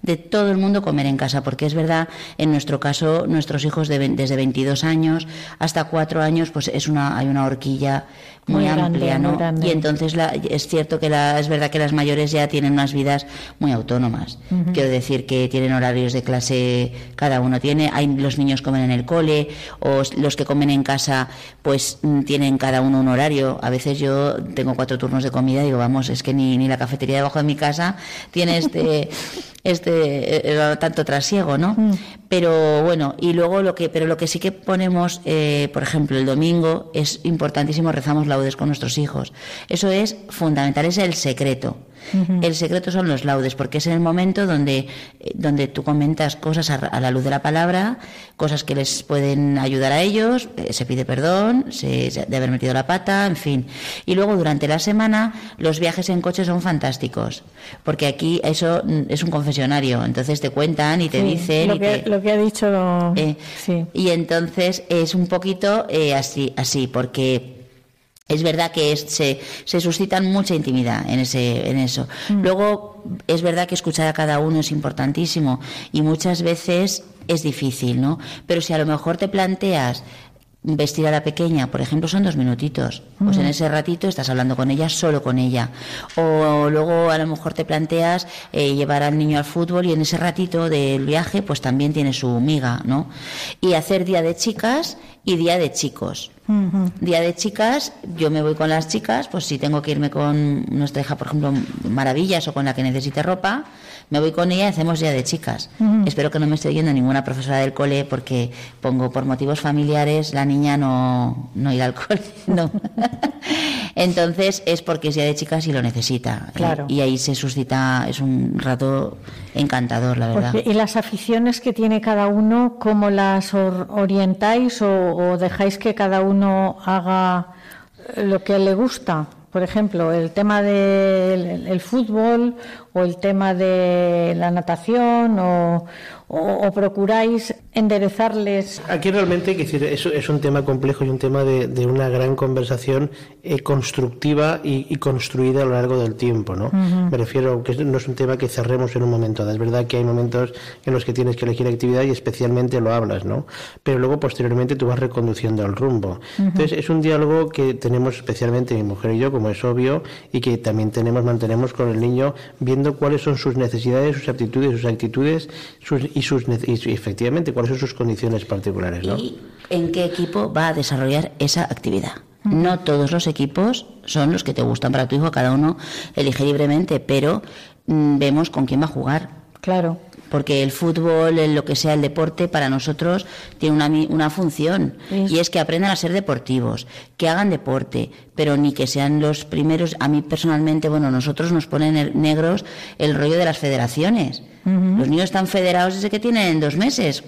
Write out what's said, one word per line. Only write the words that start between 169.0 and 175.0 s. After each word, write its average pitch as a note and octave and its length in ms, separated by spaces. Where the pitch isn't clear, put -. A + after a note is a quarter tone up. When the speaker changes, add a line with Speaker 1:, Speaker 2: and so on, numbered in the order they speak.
Speaker 3:
¿no? F#2+ 100
Speaker 1:
¿Y - 220
en E3+ 220
qué F3+ 120
equipo F3 480
va D#3+ 160
a D#3+ 60
desarrollar C#3 640
esa D#3 260
actividad? - 480
Speaker 2:
Ujú. G#3 120
Speaker 1:
No F3 240
todos C#3+ 320
los E3+ 140
equipos E3 600
son D3+ 280
los F3+ 120
que - 100
te B2 80
gustan B2 300
para C3 160